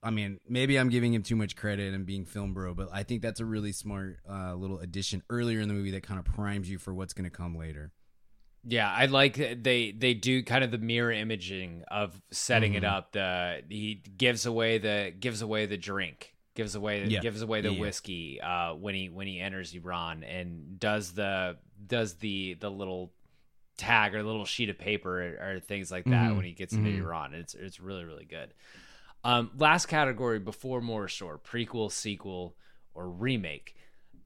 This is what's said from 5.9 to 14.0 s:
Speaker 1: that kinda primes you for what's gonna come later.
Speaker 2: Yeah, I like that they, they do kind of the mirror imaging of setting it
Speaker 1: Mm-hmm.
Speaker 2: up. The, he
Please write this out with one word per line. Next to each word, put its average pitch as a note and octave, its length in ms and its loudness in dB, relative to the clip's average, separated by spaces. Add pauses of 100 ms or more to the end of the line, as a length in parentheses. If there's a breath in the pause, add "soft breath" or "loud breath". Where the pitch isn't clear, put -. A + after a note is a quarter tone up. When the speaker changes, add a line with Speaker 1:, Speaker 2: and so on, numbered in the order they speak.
Speaker 1:
that F#2+ 140 -6
kinda F#2 160 -4
primes G2+ 480 0
you F#2+ 80 -4
for F#2 160 -8
what's F#2 200 -6
gonna F2+ 180 -4
come E2+ 260 -6
later. D2+ 340 -8 (720)
Speaker 2:
Yeah, A2+ 280 4
I B2 160 6
like C3+ 300 6
that A#2+ 260 -2
they, A#2+ 280 4
they A#2 220 4
do B2+ 300 4
kind C3 200 4
of B2+ 60 2
the A#2+ 80 0
mirror A#2 340 2
imaging F#2 760 -4
of G2 420 -2
setting A2 460 4
it G#2 80 2
Speaker 1:
Mm-hmm. G2+ 120 4
Speaker 2:
up. F#2 180 -4
The, F2+ 540 0
he G#2 360 -6 (120)